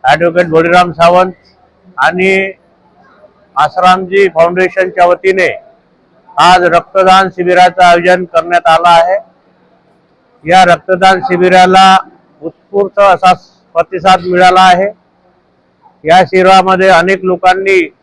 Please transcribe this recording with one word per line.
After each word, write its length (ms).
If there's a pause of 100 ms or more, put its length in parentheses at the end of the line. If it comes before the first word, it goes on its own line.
ॲडव्होकेट 440
बळीराम 440
सावंत 400 (680)
आणि 540 (1040)
आसारामजी 720
फाउंडेशनच्या 800
वतीने 560 (760)
आज 240
रक्तदान 680
शिबिराचं 540
आयोजन 420
करण्यात 420
आलं 220
आहे. 300 (1300)
या 140
रक्तदान 560
शिबिराला 760 (440)
उत्स्फूर्त 560
असा 340 (400)
प्रतिसाद 480
मिळाला 400
आहे. 260 (1200)
या 200
शिबिरामध्ये 640
अनेक 340
लोकांनी 680 (100)